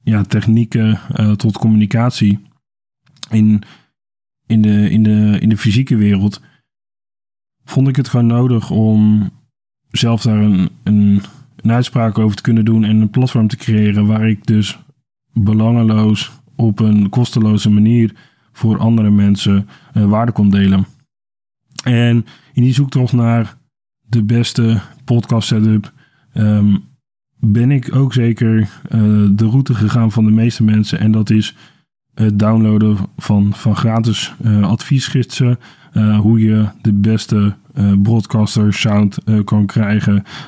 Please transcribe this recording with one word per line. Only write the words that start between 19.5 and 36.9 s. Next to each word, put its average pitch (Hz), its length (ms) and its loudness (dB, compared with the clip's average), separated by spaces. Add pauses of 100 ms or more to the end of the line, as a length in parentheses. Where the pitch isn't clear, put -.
eh, 107 120 0
waarde 110 260 0
kon 104 180 0
delen. 98 360 2 (960)
En 120 420 0 (280)
in 120 100 0
die 127 100 2
zoektocht 131 400 -2
naar 117 440 -2 (440)
de 113 220 -2
beste 113 580 0 (220)
podcast 117 440 -2
setup, 107 460 0 (400)
ehm, 104 440 2 (600)
ben 117 320 2
ik 131 240 -2
ook 131 180 0
zeker, 113 560 0 (200)
eh, 110 100 -2 (320)
de 107 140 0
route 127 300 0
gegaan 107 360 0
van 110 140 0
de 107 60 2
meeste 113 320 0
mensen. 107 360 0
En 107 120 0
dat 107 180 0
is 107 260 -2 (580)
het 104 260 0
downloaden 107 580 2 (200)
van, 101 360 0
van 107 220 -2
gratis, 113 680 -2
eh, 104 200 2
adviesgidsen. 123 960 -2 (320)
Eh, 107 280 0
hoe 110 200 2
je 107 260 2 (160)
de 110 120 0